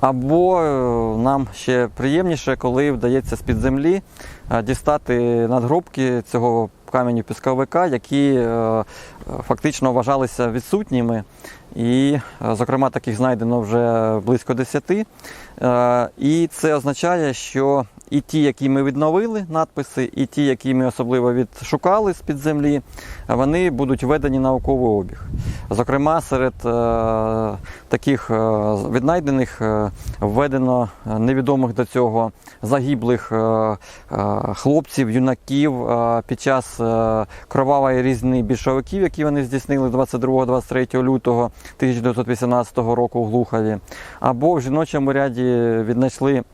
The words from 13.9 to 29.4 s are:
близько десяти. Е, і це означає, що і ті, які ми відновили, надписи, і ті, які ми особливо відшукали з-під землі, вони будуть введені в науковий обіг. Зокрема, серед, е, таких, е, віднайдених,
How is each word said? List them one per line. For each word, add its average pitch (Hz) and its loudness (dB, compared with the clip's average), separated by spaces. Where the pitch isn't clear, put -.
близько 123 0
десяти. 151 -2
Е, 123 2
і 160 2
це 156 0
означає, 147 0
що 135 0
і 143 0
ті, 156 0
які 135 0
ми 135 2
відновили, 170 0
надписи, 156 -4
і 131 0
ті, 147 -2
які 131 0
ми 131 2
особливо 123 0
відшукали 180 0
з-під - -6
землі, 147 0
вони 147 2
будуть 131 0
введені 135 2
в - 2
науковий 127 2
обіг. - -8
Зокрема, 139 2
серед, 131 0
е, 113 0
таких, 131 0
е, 113 0
віднайдених, 135 0